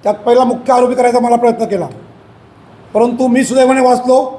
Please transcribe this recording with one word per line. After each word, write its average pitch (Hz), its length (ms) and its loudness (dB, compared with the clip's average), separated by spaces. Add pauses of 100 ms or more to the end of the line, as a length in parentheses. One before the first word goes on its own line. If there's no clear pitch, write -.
त्यात 208 120 -2
पहिला 247 280 2
मुख्य 247 300 -2
आरोपी 247 220 0
करायचा 247 240 0
मला 240 160 0
प्रयत्न 233 300 0
केला, 175 200 -4 (1080)
परंतु 240 340 0
मी 254 160 2
सुदैवाने 262 380 2
वाचलो 247 340 2 (240)